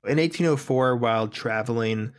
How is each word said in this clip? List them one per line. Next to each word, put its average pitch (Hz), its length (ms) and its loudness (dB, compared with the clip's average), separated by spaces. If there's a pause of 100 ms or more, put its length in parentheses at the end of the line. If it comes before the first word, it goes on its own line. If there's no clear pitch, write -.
in 139 120 0
eighteen 165 280 0
oh 156 100 4
four, 127 400 2
while 113 320 2
traveling 110 920 -2